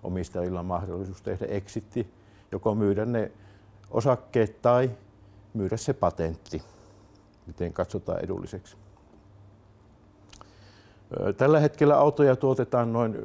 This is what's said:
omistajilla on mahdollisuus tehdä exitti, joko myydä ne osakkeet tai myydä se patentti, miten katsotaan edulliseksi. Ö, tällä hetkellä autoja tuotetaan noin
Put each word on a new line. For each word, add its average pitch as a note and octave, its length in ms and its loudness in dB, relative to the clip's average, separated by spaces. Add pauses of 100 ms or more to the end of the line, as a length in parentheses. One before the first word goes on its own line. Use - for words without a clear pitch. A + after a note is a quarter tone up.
omistajilla F2+ 560 -6
on F2 60 -8
mahdollisuus F#2 560 -8
tehdä G2+ 240 -6
exitti, G#2 640 -8 (440)
joko G#2 240 -2
myydä G#2 300 0
ne A#2 260 -4 (600)
osakkeet A#2 720 0
tai B2 300 2 (600)
myydä G#2 240 -2
se - 160 -2
patentti, E2 680 -4 (840)
miten F2 260 -8
katsotaan F2+ 500 -6
edulliseksi. F#2 540 -12 (2500)
Ö, G2 140 -2
tällä D3 260 4
hetkellä D3 380 4
autoja C#3+ 380 6
tuotetaan B2 580 0
noin A2+ 300 0